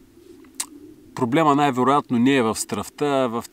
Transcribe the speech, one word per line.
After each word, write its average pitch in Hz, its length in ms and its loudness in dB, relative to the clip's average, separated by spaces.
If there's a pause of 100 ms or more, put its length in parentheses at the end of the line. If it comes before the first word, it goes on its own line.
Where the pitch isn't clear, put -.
(1160)
проблема 139 400 2
най-вероятно 135 640 0
не 131 160 4
е 131 60 2
в 110 140 0
стръвта, - 500 -8
а 135 220 0
в 113 260 -6